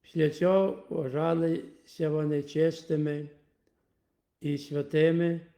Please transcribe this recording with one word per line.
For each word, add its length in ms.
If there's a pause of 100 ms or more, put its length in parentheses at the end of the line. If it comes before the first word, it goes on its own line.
Після 300
цього 580
вважалися 1200
вони 320
чистими 880 (1080)
і 180
святими 880 (120)